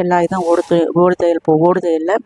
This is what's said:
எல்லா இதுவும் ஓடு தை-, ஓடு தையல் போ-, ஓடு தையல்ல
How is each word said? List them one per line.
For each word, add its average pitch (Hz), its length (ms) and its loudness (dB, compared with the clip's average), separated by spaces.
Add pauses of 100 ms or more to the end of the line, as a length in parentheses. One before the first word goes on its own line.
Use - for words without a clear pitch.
எல்லா 175 140 0 (100)
இதுவும் 180 240 -4
ஓடு 170 180 2
தை-, 170 200 0 (140)
ஓடு 180 180 2
தையல் 170 260 0
போ-, 156 200 2
ஓடு 180 200 2
தையல்ல 165 280 -2 (120)